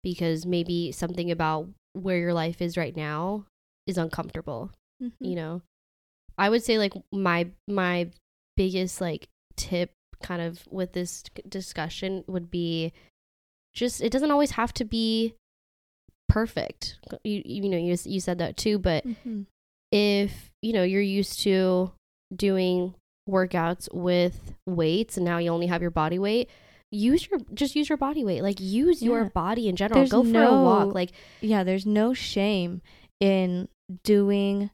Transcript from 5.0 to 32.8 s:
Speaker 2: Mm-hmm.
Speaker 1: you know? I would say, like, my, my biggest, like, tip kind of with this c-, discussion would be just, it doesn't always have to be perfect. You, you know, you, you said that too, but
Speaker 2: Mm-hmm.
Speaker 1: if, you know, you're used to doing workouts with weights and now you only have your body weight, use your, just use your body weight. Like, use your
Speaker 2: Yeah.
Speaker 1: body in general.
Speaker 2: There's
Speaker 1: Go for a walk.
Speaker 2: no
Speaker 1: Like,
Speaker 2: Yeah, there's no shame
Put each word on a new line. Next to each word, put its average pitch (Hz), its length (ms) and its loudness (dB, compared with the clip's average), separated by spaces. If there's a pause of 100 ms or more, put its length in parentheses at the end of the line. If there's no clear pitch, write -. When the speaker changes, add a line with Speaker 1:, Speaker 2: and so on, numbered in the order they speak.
Speaker 2:
Mm-hmm. 247 220 -12
Speaker 1:
you 185 120 -4
know? 170 260 -8 (760)
I 196 120 4
would 226 120 2
say, 226 160 2
like, 202 140 0 (200)
my, 175 360 0 (200)
my 180 420 0 (460)
biggest, 185 440 0
like, 170 280 -6 (280)
tip 175 360 -4 (300)
kind 175 200 -6
of 170 280 -8
with 185 220 -4
this 180 320 -6 (120)
c-, - 120 -14
discussion 190 760 -8
would 175 240 -6
be 165 420 -4 (840)
just, 240 280 -4
it 226 100 0
doesn't 277 180 2
always 285 220 4
have 233 220 -4
to 240 100 -4
be 226 500 0 (920)
perfect. - 720 -4 (260)
You, 208 200 -4
you 196 240 -4
know, 185 80 0
you, 175 280 2
you 190 160 -4
said 175 180 -4
that - 180 -4
too, 208 220 0
but 180 280 0
Speaker 2:
Mm-hmm. 220 360 -8 (500)
Speaker 1:
if, 202 580 2 (120)
you 220 100 0
know, 202 100 4
you're 190 200 2
used 196 380 0
to 185 520 2 (420)
doing 185 600 0 (340)
workouts 185 640 0
with 175 640 0 (120)
weights 175 500 0
and 185 100 0
now 170 120 0
you 170 120 0
only 170 160 0
have 175 160 -2
your 175 80 -2
body 165 280 0
weight, 208 300 0 (420)
use 233 400 2
your, 330 100 0 (140)
just 277 220 -2
use 294 120 0
your 302 100 0
body 285 260 -2
weight. 165 180 0
Like, 196 180 -2
use 247 420 2
your 233 220 2
Speaker 2:
Yeah. 190 60 -2
Speaker 1:
body 208 380 -2
in 180 80 0
general. 220 240 4
Speaker 2:
There's 269 100 4
Speaker 1:
Go 240 140 6
for 226 180 6
a 233 100 8
walk. 226 360 6
Speaker 2:
no 202 60 -2
Speaker 1:
Like, 180 180 -2 (280)
Speaker 2:
Yeah, 214 240 2
there's 190 220 0
no 214 280 4
shame 190 680 -2 (380)